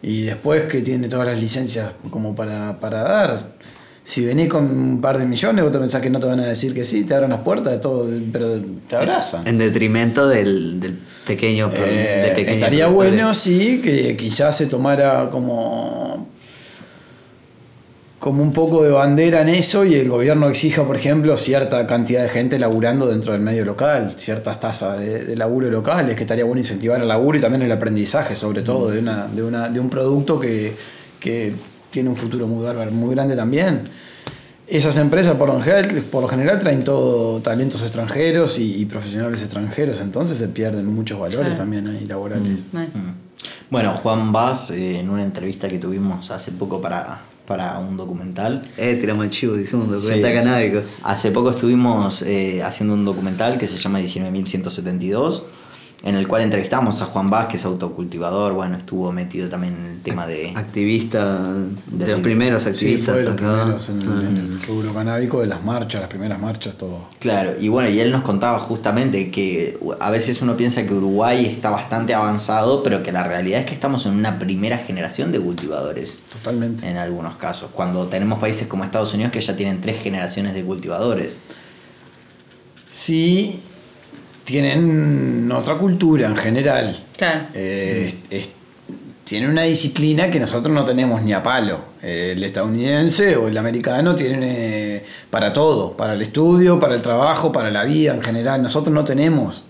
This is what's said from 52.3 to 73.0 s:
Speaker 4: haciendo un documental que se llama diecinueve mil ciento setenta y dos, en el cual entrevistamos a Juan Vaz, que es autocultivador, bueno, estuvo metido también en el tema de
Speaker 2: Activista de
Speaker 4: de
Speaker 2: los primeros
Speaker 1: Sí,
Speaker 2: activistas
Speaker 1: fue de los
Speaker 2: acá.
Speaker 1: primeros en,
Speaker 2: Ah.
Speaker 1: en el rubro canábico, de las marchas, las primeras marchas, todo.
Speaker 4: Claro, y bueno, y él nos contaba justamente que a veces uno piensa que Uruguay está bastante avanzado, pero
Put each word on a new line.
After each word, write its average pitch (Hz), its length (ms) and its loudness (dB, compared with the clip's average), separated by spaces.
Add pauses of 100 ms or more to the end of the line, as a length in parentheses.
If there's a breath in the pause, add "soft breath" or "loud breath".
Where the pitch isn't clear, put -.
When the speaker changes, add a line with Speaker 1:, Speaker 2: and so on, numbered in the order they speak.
Speaker 4:
haciendo 104 320 -2
un 104 100 2
documental 98 540 0
que 107 80 -2
se 92 100 -6
llama 98 220 -2
diecinueve 92 340 -4
mil 95 160 -2
ciento 90 220 -4
setenta 90 340 -4
y 92 60 -2
dos, 131 320 -2 (600 loud breath)
en 98 140 -4
el 95 120 -2
cual 110 140 2
entrevistamos 104 580 0
a 98 60 -4
Juan 98 240 -2
Vaz, 113 160 2
que - 100 -6
es - 80 -6
autocultivador, 90 880 -4
bueno, 92 240 -4
estuvo 90 340 -6
metido 90 380 -6
también 90 260 -6
en 87 180 -10
el 87 100 -14
tema 87 240 -6
de 82 280 -6
Speaker 2:
Activista 104 960 -2 (360)
de - 180 -4
Speaker 4:
de 107 80 0
Speaker 2:
los 95 80 0
primeros 117 440 2
Speaker 1:
Sí, 107 40 0
Speaker 2:
activistas 113 460 0
Speaker 1:
fue 127 60 2
de 117 100 0
los - 20 -2
Speaker 2:
acá. 104 300 0
Speaker 1:
primeros 110 260 -2
en, 101 140 -4
Speaker 2:
Ah. 98 260 -2
Speaker 1:
en 101 80 0
el 92 280 -4
rubro 110 280 -4
canábico, 117 480 -2
de 113 60 2
las 90 180 -4
marchas, 110 380 -4
las 92 80 -10
primeras 98 280 -6
marchas, 107 380 -6
todo. 90 320 -10 (120)
Speaker 4:
Claro, 98 380 0
y 104 100 0
bueno, 120 200 2
y 104 120 2
él 120 120 4
nos 131 100 2
contaba 117 360 0
justamente 110 720 0
que 90 480 -2 (200)
a 104 120 -2
veces 113 320 0
uno 120 160 0
piensa 120 280 2
que 98 60 -2
Uruguay 107 540 2
está 107 240 -2
bastante 113 420 -2
avanzado, 110 720 2
pero 101 200 0